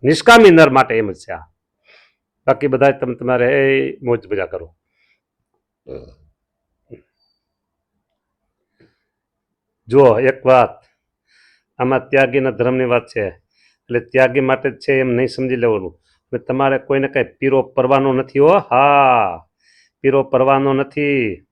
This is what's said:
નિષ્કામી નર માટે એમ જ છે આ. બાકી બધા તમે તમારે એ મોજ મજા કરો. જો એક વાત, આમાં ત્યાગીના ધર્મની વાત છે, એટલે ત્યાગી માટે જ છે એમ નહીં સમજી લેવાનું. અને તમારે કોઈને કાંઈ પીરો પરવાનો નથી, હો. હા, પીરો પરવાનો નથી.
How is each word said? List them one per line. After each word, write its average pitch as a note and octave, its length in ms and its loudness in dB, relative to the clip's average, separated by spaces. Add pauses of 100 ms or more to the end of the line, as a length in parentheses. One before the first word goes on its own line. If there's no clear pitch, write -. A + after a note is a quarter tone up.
નિષ્કામી G#3 460 6
નર D#3+ 200 6
માટે C3 280 0
એમ G#2 140 -4
જ F2+ 40 -12
છે - 160 -20
આ. E2 140 -14 (1000)
બાકી C3+ 200 -2
બધા C3+ 240 2
તમે B2+ 240 -6
તમારે B2 380 -2
એ C3+ 440 -2
મોજ A#2+ 300 -6
મજા F#2+ 180 -6
કરો. F2 300 -16 (4000)
જો A#2+ 320 4
એક C3 260 -2
વાત, B2+ 380 2 (960)
આમાં B2+ 300 -4
ત્યાગીના C3+ 420 -2
ધર્મની B2+ 340 -4
વાત A#2+ 220 -4
છે, G#2+ 200 -8
એટલે - 720 -12
ત્યાગી C3 400 -2
માટે C3 320 -2
જ - 80 -20
છે C3+ 200 -2
એમ C3 100 -2
નહીં B2 180 -2
સમજી B2+ 280 -6
લેવાનું. G#2+ 460 -4
અને - 380 -14
તમારે C3+ 400 -2
કોઈને C3+ 280 -4
કાંઈ C3+ 320 -4
પીરો C3+ 240 0
પરવાનો C3+ 500 -2
નથી, B2+ 260 -4
હો. D#3+ 180 4
હા, B2+ 880 0 (560)
પીરો C3+ 220 0
પરવાનો C3+ 500 0
નથી. C3+ 800 -6